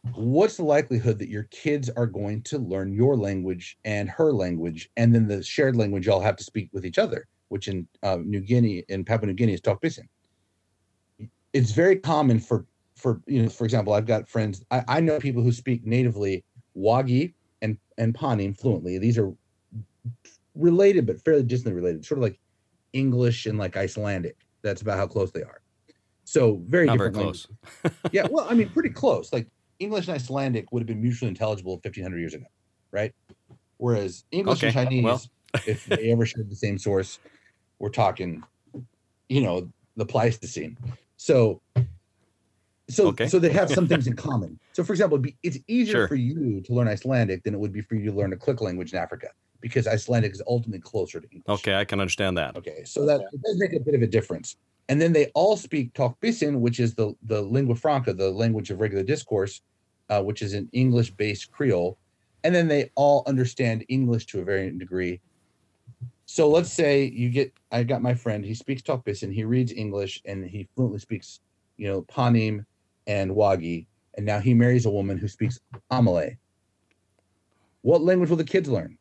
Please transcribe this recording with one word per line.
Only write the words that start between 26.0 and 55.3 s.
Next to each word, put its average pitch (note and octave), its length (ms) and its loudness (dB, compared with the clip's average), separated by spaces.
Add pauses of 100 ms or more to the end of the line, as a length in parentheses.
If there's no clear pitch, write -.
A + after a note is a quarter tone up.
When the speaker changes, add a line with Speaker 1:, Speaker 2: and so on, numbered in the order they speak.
Speaker 1:
So A2 420 4
very D#3+ 180 4
Speaker 2:
Not B2 120 6
very G2 120 2
Speaker 1:
different G2 160 -2
Speaker 2:
close. - 220 -8 (360)
Speaker 1:
languages. - 300 -4
Yeah, - 180 2
well, D4 180 0
I A#3 40 2
mean, A3+ 160 4
pretty E4 200 0
close. - 440 0
Like, A#2 120 -2 (340)
English G3+ 280 -4
and F3 80 -4
Icelandic C3 560 -4
would B2 80 -2
have A2+ 80 -4
been A2 140 -4
mutually A#2+ 260 -2
intelligible F#2 560 -6
fifteen G2 180 -10
hundred F2+ 180 -8
years E2 140 -6
ago, C#2 120 -16 (460)
right? G#2 220 -4 (600)
Whereas G#2 560 -2
English F3+ 320 0
and A2+ 60 4
Speaker 2:
Okay, B2 160 2
Speaker 1:
Chinese, B2+ 180 0
Speaker 2:
well. A#2+ 180 0 (220)
<laughs> - 240 -6
Speaker 1:
if A2 180 -4
they A2+ 260 0
ever A#2 140 4
shared G#2+ 240 -8
the G2 60 -10
same G2+ 220 -4
source, F#2+ 420 -2 (600)
we're G#2 100 -6
talking, F2+ 520 -2 (880)
you C3+ 140 2
know, F2+ 280 -2 (280)
the A2 80 -4
Pleistocene. A2 720 -2 (400)
So, A2+ 440 4 (1300)
so, F#3+ 180 2
Speaker 2:
Okay. G#2+ 200 0
Speaker 1:
so F#3 100 2
they E3+ 120 4
have F3 200 2
some E3 180 2
Speaker 2:
<laughs> - 20 0
Speaker 1:
things D3+ 180 2
in A#2 80 0
common. A2+ 420 -4 (140)
So, F3 140 -2
for G#3+ 80 -4
example, E3+ 240 2
it'd C3 60 0
be, C#3+ 200 -6
it's D#3 140 -4 (100)
easier A3+ 260 2
Speaker 2:
Sure. A2+ 140 4
Speaker 1:
for D3 80 -2
you B2+ 460 -2
to A#2 120 -6
learn A#2+ 140 2
Icelandic G#2+ 560 -2
than G#2 100 -4
it G2+ 60 -6
would G#2 140 -6
be G#2 80 -8
for A2 140 -8
you G#2 140 -2
to G2+ 60 -6
learn G2 160 0
a F#2 60 -8
click C3 240 -4
language F2+ 320 -6
in F#2 60 -4
Africa, - 280 -8 (320)
because A#2 280 -2
Icelandic A2 440 0
is F#2+ 160 -16
ultimately A2+ 320 -2
closer F2+ 400 -6
to - 100 -16
English. G2 300 -4
Speaker 2:
Okay, G2 160 0
I G2+ 80 0
can G2+ 160 -2
understand F#2+ 380 0
that. D2 180 -4
Speaker 1:
Okay, D#2+ 300 -14
so C#3+ 200 -4
that, D3 140 4 (140)
it C#3 80 -10
does G#3 160 -2
make F3+ 160 0
a D#3+ 80 -2
bit C#3 120 0
of B2+ 80 4
a A2+ 60 4
difference. F#2 480 -4 (340)
And C#3+ 120 2
then E3 120 4
they D3+ 200 4